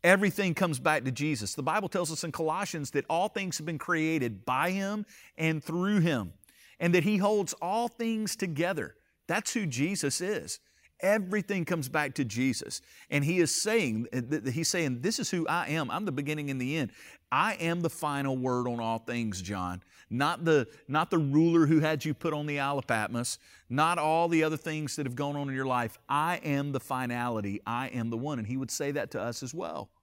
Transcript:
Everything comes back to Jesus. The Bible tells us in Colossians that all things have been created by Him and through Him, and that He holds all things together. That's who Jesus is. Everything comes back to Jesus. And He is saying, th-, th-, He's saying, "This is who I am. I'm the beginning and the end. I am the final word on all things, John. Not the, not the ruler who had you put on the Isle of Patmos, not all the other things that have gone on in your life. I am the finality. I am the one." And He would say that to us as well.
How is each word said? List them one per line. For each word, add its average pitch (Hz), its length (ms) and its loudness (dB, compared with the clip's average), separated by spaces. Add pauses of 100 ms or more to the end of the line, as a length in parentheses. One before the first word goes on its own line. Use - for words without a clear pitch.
Everything 190 460 4
comes 160 260 0
back 151 240 2
to 135 80 -2
Jesus. 123 420 -2
The - 80 -8
Bible 180 280 0
tells 170 240 -2
us 156 100 -6
in 165 80 -6
Colossians 160 600 -2
that 139 180 0
all 175 180 2
things 196 300 -4
have 151 80 -8
been 160 120 -4
created 156 680 0
by 143 260 0
Him 196 340 -2 (320)
and 160 240 0
through 190 380 2
Him, 135 320 2 (480)
and 170 160 4
that 175 80 6
He 208 140 4
holds 202 340 2 (100)
all 220 280 0
things 226 480 -2
together. 165 580 -2 (320)
That's 202 260 -2
who 220 120 0
Jesus 143 560 -2
is. 175 400 -4 (400)
Everything 196 640 2
comes 156 240 -2
back 147 260 0
to 143 80 0
Jesus. 120 580 -2 (280)
And 143 160 2
He 180 140 2
is 165 140 4
saying, 135 600 0
th-, 127 160 -2
th-, 131 240 -2
He's 156 160 0
saying, 135 320 0
"This 202 180 -2
is 214 100 -2
who 170 160 0
I 165 220 -2
am. 147 240 -2
I'm 185 140 -4
the 185 80 -2
beginning 143 380 -4
and 131 100 -2
the 135 160 -2
end. 131 140 -2 (380)
I 180 260 2
am 170 260 -2
the 165 80 0
final 139 480 -2
word 123 320 0
on 120 100 -4
all 113 200 -2
things, 113 420 -4
John. 90 420 -6 (260)
Not 147 360 -2
the, 147 240 4 (180)
not 156 240 0
the 180 60 2
ruler 160 480 6
who 151 160 6
had 156 240 0
you 156 80 0
put 160 200 -2
on 147 120 -4
the 143 160 -2
Isle 139 180 0
of - 80 -8
Patmos, 120 520 -2 (300)
not 160 300 2
all 160 300 4
the 160 160 4
other 156 100 0
things 156 400 -4
that 147 100 -4
have 123 120 -6
gone 143 180 -2
on 143 140 -4
in 131 60 -4
your 135 100 -2
life. 120 420 0
I 156 300 2
am 143 340 0
the 135 80 -2
finality. 120 880 -4
I 120 220 -2
am 117 200 -2
the 117 80 -2
one." 135 220 -4
And 107 80 -4
He 123 80 -4
would 131 160 -4
say 143 200 -2
that 135 200 -4
to 101 100 -4
us 117 220 -6
as 127 100 -8
well. 85 360 -8 (140)